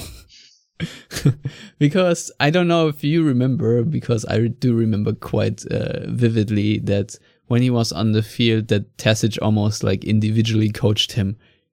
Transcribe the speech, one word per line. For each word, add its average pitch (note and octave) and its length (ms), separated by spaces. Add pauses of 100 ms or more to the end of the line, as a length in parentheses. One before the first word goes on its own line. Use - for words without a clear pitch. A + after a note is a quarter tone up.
<laughs> - 40 (1700)
Because E3+ 520 (100)
I C#3+ 100
don't F3 180
know E3 200
if D3 160
you D#3+ 180
remember, B2 640
because A#2+ 420
I A2+ 220
do A#2 260
remember G#2+ 380
quite, G#2+ 540
uh, - 440
vividly A2 720
that G2+ 360 (300)
when A#2+ 160
he B2+ 80
was A#2 220
on A2 200
the G#2+ 100
field, A2 460
that G#2 280
Terzic A2 440
almost, G#2+ 440
like, G2 200
individually A2 680
coached - 420
him, G2 240 (360)